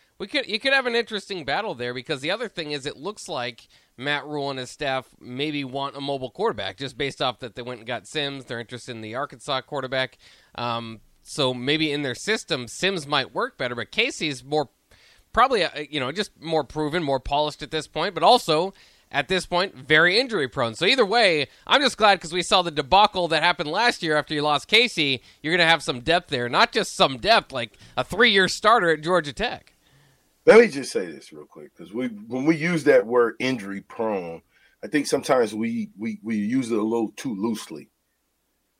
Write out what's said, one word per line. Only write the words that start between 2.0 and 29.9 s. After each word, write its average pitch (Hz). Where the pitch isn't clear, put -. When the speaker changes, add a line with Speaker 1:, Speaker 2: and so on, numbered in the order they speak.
Speaker 1:
the 147
other 226
thing 151
is 139
it 139
looks 190
like 123
Matt 143
Rhule 147
and 135
his 127
staff 131
maybe 143
want 135
a 143
mobile 139
quarterback, 104
just 127
based 139
off 127
that 117
they 131
went 120
and 110
got 117
Sims. 139
They're 117
interested 120
in 113
the 110
Arkansas 135
quarterback. 131
Um, 117
so 131
maybe 143
in 147
their 127
system, 156
Sims 175
might 131
work 226
better, 123
but 117
Casey's 160
more 143
probably, 233
uh, 151
you 147
know, 127
just 190
more 156
proven, 156
more 135
polished 147
at 147
this 156
point, 170
but 156
also 185
at 139
this 185
point, 180
very 160
injury 214
prone. 120
So 160
either 247
way, 180
I'm 247
just 262
glad 202
'cause 165
we 175
saw 185
the 170
debacle 175
that 156
happened 170
last 220
year 156
after 147
you 147
lost 147
Casey. 165
You're 160
gonna 170
have 160
some 135
depth 165
there, 123
not 190
just -
some 139
depth, 196
like 120
a 127
three-year 196
starter 214
at 156
Georgia 160
Tech. -